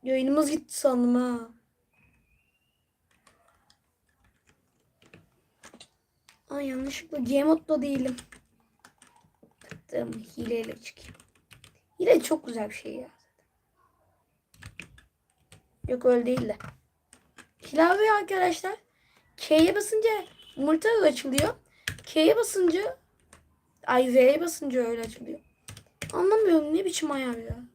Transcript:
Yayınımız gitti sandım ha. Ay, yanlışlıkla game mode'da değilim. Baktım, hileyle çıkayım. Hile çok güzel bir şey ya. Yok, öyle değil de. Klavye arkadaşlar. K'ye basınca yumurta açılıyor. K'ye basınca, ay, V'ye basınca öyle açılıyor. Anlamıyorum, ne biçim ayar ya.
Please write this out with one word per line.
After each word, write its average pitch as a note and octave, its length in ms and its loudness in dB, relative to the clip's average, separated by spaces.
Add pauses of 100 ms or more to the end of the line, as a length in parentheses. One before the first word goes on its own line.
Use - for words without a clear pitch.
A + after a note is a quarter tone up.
Yayınımız C4 480 2
gitti - 280 -8
sandım B3 360 2
ha. A#3+ 360 -2 (4000)
Ay, C#4+ 160 -8
yanlışlıkla C#4 520 -10
game C4+ 260 0
mode'da D#4 380 0
değilim. C4 340 -4 (1500)
Baktım, - 480 -10 (240)
hileyle A3+ 440 -8
çıkayım. - 340 -20 (880)
Hile G4 220 4
çok - 240 -4
güzel A3+ 220 -8
bir G#3+ 60 -14
şey - 200 -14
ya. B3 140 -14 (2750)
Yok, B3 160 -4
öyle A#3+ 220 4
değil B3 220 -2
de. G#3 80 -6 (1080)
Klavye F#4 500 4
arkadaşlar. F#4+ 640 -2 (600)
K'ye E4 380 4
basınca G#4+ 500 -2 (320)
yumurta D#4 320 0 (140)
açılıyor. C#4+ 520 2 (500)
K'ye E4 320 4
basınca, G4 640 -2 (880)
ay, B3+ 280 2
V'ye C4+ 260 6
basınca D4 400 -4
öyle A#3 220 -4
açılıyor. A3+ 380 -14 (720)
Anlamıyorum, F4+ 600 2
ne F#4+ 100 0
biçim E4 260 -4
ayar C4 260 -4
ya. A#3 280 -12 (100)